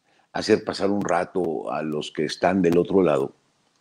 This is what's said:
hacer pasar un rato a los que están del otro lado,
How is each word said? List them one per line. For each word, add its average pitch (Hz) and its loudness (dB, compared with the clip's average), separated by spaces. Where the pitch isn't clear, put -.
hacer 104 2
pasar 98 -2
un 101 -2
rato 85 -2
a 76 -4
los 76 -6
que 80 -2
están 92 0
del 85 4
otro 92 4
lado, 69 2